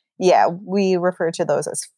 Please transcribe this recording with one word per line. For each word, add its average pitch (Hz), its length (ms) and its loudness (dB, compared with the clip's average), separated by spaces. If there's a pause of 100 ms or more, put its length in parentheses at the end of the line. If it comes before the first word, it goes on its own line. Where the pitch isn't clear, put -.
(180)
yeah, 139 300 4
we 190 500 0
refer 175 340 -2
to 175 140 -6
those 147 220 -2
as - 140 -8 (160)